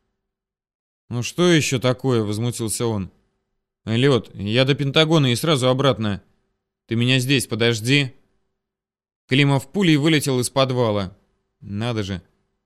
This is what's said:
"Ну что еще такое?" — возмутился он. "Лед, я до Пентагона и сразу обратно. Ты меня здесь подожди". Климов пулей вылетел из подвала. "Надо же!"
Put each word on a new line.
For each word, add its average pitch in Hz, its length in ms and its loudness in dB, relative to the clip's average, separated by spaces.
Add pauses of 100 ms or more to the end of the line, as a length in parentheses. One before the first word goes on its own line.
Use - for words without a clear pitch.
(1080)
"Ну 117 140 -6
что 175 280 0
еще 135 280 2
такое?" — 123 440 0
возмутился 110 640 -4
он. 101 260 -4 (760)
"Лед, 117 500 0
я 107 280 0
до 139 100 2
Пентагона 143 600 2
и - 20 -2
сразу 135 320 0
обратно. 117 560 0 (640)
Ты 113 80 -4
меня 127 240 2
здесь 127 260 0
подожди". 117 680 0 (1120)
Климов 139 420 2
пулей 170 280 2
вылетел 143 420 0
из 123 100 -4
подвала. 117 640 -2 (460)
"Надо 107 440 -6
же!" 92 180 -8 (440)